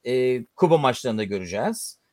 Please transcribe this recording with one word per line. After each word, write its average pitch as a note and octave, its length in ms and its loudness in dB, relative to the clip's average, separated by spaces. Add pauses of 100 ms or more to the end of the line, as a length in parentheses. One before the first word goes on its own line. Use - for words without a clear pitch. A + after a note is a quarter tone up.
e, B2+ 380 0
Kupa E3 340 2
maçlarında B2 460 0
göreceğiz. G2 760 -6 (140)